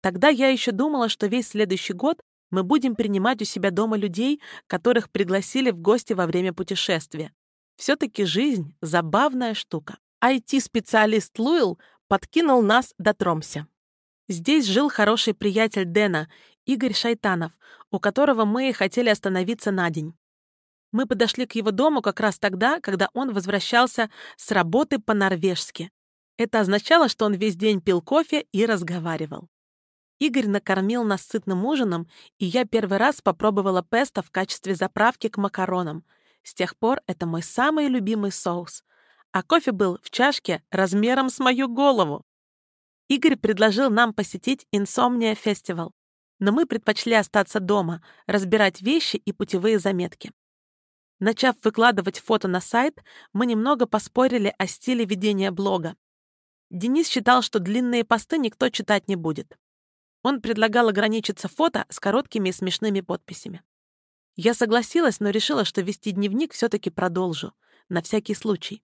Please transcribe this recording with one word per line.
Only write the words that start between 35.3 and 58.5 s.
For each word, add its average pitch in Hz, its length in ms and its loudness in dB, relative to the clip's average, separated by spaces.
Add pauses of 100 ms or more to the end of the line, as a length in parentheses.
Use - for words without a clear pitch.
макаронам. 185 640 -4 (400)
С - 100 -18
тех - 240 -6
пор 240 300 0
это 175 180 -6
мой 165 160 -4
самый 294 460 0
любимый 214 440 -2
соус. 175 520 -6 (480)
А - 120 -2
кофе 320 280 2
был 185 320 0
в - 60 -18
чашке 247 520 0 (100)
размером 214 580 2
с - 100 -8
мою 254 300 2
голову. 233 560 2 (840)
Игорь 277 300 2
предложил 214 520 0
нам 220 240 0
посетить 226 640 -6
Insomnia 226 640 0
Festival, 185 500 -4 (480)
но 196 120 2
мы 302 140 2
предпочли 226 480 -2
остаться 208 480 0
дома, 180 420 0 (240)
разбирать 196 540 2
вещи 277 340 0
и - 160 -4
путевые 208 480 0
заметки. 175 520 -4 (880)
Начав 226 440 2
выкладывать 214 560 2
фото 220 280 -2
на 180 120 0
сайт, 247 420 -2 (300)
мы 214 140 0
немного 240 420 0
поспорили 247 720 0
о 190 100 -2
стиле 240 380 -2
ведения 196 460 0
блога. 180 440 -2 (760)
Денис 247 380 0
считал, 247 340 2
что 220 180 -2
длинные 233 440 0
посты 233 340 0
никто 254 320 0